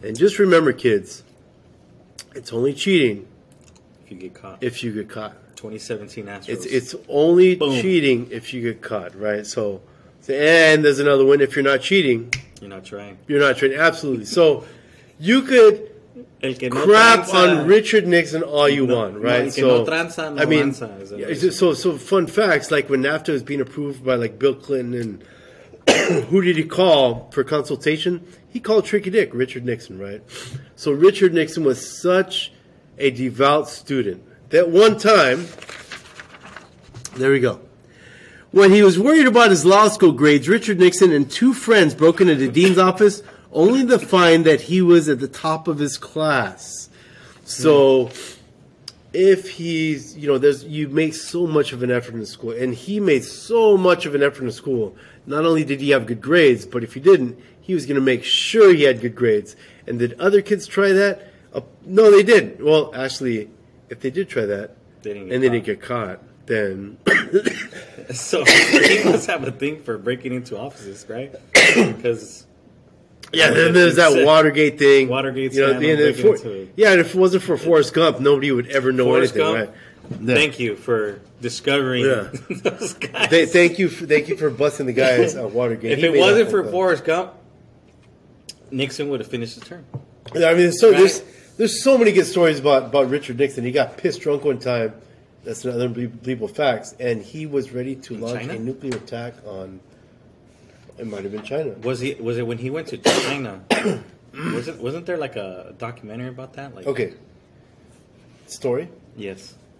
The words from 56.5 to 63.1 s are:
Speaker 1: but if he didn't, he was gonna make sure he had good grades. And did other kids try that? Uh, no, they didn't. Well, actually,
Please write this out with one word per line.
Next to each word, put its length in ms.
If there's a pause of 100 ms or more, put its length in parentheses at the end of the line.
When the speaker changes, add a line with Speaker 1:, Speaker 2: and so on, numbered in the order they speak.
Speaker 1:
but 180
if 100
he 60
didn't, 380 (240)
he 120
was 120
gonna 160
make 220
sure 500
he 100
had 180
good 140
grades. 400 (320)
And 120
did 200
other 220
kids 260
try 260
that? 400 (200)
Uh, 80 (240)
no, 260
they 120
didn't. 400
Well, 300
actually, 560 (400)